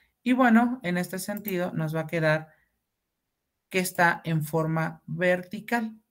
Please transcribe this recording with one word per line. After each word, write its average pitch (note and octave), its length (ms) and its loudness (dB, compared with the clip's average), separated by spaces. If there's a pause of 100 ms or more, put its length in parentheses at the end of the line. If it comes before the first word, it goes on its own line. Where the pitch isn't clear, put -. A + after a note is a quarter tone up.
(220)
Y B3 120 0
bueno, A#3+ 500 4
en F3+ 140 -2
este F3+ 220 -4
sentido G3 520 -4
nos D#3+ 240 -4
va D#3+ 60 0
a D#3 60 -8
quedar D#3 420 0 (1200)
que F#3 100 0
está F3+ 460 2
en D#3+ 180 0
forma D#3+ 640 -2
vertical. F3+ 880 -2 (160)